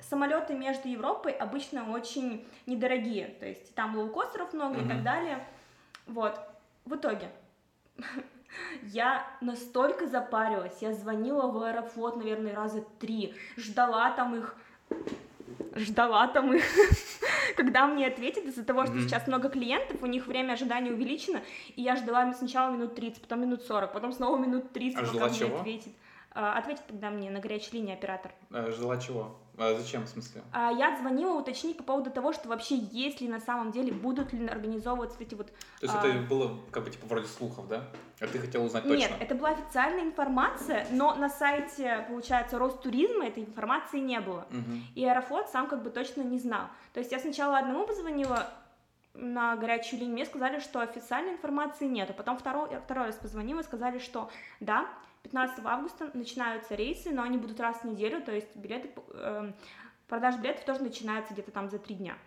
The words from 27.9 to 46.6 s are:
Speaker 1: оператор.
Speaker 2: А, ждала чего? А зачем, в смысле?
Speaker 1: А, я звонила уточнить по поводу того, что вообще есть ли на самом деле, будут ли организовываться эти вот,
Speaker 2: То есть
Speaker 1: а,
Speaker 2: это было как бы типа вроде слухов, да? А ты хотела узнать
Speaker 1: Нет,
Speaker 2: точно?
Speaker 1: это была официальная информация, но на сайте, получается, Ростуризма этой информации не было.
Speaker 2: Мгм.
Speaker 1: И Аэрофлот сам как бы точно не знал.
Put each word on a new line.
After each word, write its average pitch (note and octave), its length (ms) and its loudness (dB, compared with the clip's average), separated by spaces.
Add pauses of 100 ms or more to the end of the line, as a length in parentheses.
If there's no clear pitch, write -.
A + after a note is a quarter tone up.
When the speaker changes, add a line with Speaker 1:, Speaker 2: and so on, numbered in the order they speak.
Speaker 1:
оператор. F#3 380 -6 (180)
Speaker 2:
А, A2+ 200 -2
ждала A#2+ 280 0
чего? A#2 400 -6 (180)
А A2+ 180 4
зачем, A#2 300 -2
в - 40 -8
смысле? - 340 -10 (100)
Speaker 1:
А, A#3+ 180 2
я C#4 280 4
звонила C4 400 2
уточнить C#4+ 400 -4
по - 40 -12
поводу C4+ 280 0
того, C4+ 240 0
что A#3+ 160 -8
вообще A3+ 260 0
есть B3 460 -2
ли A#3+ 60 -2
на A3+ 120 -4
самом A3+ 320 -2
деле, B3 180 0
будут B3+ 440 0
ли A#3 120 -2
организовываться A3+ 720 -2
эти A#3 140 -8
вот, G#3 120 -8 (340)
Speaker 2:
То C#3 60 -2
есть A2+ 80 2
Speaker 1:
а, G#3 120 4
Speaker 2:
это B2+ 120 6 (100)
было C3 300 2 (140)
как A2+ 120 -2
бы - 60 -6
типа - 160 -14
вроде A2+ 200 0
слухов, G#2+ 420 -8
да? A#2 200 -4 (320)
А A2 60 -2
ты B2+ 120 -4
хотела B2 260 0
узнать - 200 0
Speaker 1:
Нет, C#4 260 6
Speaker 2:
точно? - 140 -4
Speaker 1:
это C4+ 100 -2
была C4+ 180 2
официальная D#4 520 0
информация, C#4+ 840 2
но C#4 240 6
на C#4 160 2
сайте, C#4+ 760 0
получается, A#3+ 520 0
Ростуризма C4 720 2
этой A3 160 -6
информации A#3 540 -2
не B3+ 220 0
было. F#3 300 -6
Speaker 2:
Мгм. A#3 320 -4 (120)
Speaker 1:
И B3+ 120 2
Аэрофлот B3+ 420 2
сам C#4 200 0
как C4+ 140 -2
бы A#3 60 -6
точно C4 320 -4
не B3 180 0
знал. A3 280 -2 (260)